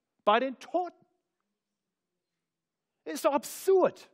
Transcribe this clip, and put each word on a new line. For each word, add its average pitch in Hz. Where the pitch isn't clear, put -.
bei 214
den 262
Toten?“ -
Ist 311
doch 302
absurd. -